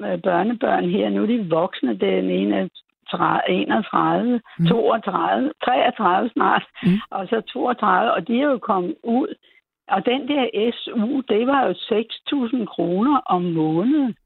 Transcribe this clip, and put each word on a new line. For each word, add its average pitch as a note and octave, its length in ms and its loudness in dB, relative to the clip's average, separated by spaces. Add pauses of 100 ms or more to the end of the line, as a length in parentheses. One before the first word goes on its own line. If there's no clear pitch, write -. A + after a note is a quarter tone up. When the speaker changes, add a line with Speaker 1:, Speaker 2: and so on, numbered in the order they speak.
Speaker 1:
øh, F#3 180 -4
børnebørn F#3 640 2
her. G3+ 200 0
Nu G3+ 140 0
er G#3+ 40 0
de A3 220 0
voksne. F#3 500 0
Den F#3+ 300 0
ene G3 260 2
er F#3+ 120 -2 (440)
tre-, E3 400 0
enogtredive, G3 920 0 (180)
Speaker 2:
Mm. E3+ 80 2
Speaker 1:
toogtredive, A3 840 0 (140)
treogtredive A#3 640 2
snart, G3 360 0 (180)
Speaker 2:
Mm. F3+ 140 4 (120)
Speaker 1:
og F#3+ 180 -6
så A3 140 0 (120)
toogtredive, A3+ 600 0
og F3 140 -2
de A#3 140 -2
er D4 100 2
jo B3+ 60 0
kommet F#3 460 -2
ud. A#3+ 320 -2 (520)
Og F#3+ 180 0
den B3+ 220 0
der A#3+ 480 0
S - 120 -12
U, B3 340 -2
det A#3 260 0
var C4+ 200 2
jo F#3 60 -2
seks A3 400 -4 (140)
tusind A#3+ 400 -2
kroner G3 500 0
om F3+ 240 0
måneden. F3+ 760 0 (100)